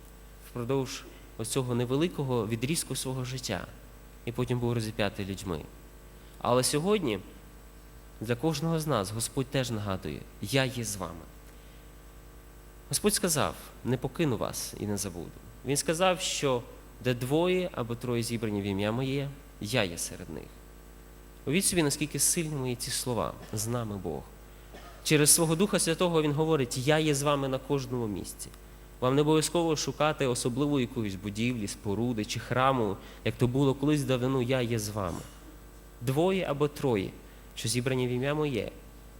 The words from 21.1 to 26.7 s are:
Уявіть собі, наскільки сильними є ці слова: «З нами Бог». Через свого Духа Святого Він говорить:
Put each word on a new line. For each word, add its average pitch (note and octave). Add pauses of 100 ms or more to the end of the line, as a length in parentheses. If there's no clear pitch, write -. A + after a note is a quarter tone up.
Уявіть F3
собі, F3
наскільки C#3+
сильними D3+
є A#2+
ці -
слова: G#2+ (200)
«З G#2+
нами A2+
Бог». E2 (840)
Через D3+
свого E3
Духа G3
Святого E3
Він D3+
говорить: D3+